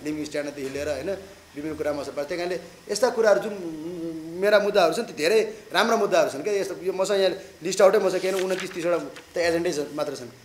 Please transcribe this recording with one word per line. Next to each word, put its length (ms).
लिभिङ 220
स्ट्यान्डदेखि 440
लिएर, 200
होइन, 220
विभिन्न 240
कुरामा 220
असर 100
पर्छ। 160
त्यही 120
कारणले 180
यस्ता 240
कुराहरू 240
जुन 140
मेरा 160
मुद्दाहरू 360
छन्, 120
ती 80
धेरै 240
राम्रा 240
मुद्दाहरू 360
छन् 120
क्या। 160
यस्तो 240
यो 80
मसँग 280
यहाँ 160
list 180
आउटै 180
मसँग 200
किन 160
उन्तिस 400
तिसवटा 220
त 60
एजेन्डै 340
छ, 80
मात्र 200
छन्। 160